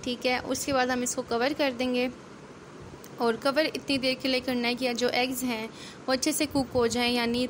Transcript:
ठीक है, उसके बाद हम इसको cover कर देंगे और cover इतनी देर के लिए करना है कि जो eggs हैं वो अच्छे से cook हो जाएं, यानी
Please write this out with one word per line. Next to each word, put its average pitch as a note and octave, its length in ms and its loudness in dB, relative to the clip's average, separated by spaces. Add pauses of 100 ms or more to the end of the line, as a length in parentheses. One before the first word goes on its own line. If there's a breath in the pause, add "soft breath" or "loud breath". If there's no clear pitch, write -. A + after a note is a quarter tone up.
ठीक B3 220 -2
है, B3+ 140 2
उसके - 320 -2
बाद B3+ 180 4
हम B3 120 2
इसको - 220 -2
cover A#3+ 280 0
कर C#4+ 200 2
देंगे B3 380 0 (1080)
और A#3 160 4
cover C#4 300 2
इतनी - 320 -2
देर C4 160 2
के B3+ 140 -2
लिए C4 120 2
करना B3 280 0
है B3 60 2
कि B3 200 0
जो A#3+ 160 2
eggs B3+ 320 0
हैं A3+ 260 -2 (380 loud breath)
वो B3+ 60 2
अच्छे C4 200 2
से D4+ 140 0
cook C#4 280 0
हो A#3+ 140 4
जाएं, A#3+ 220 2
यानी A#3+ 400 2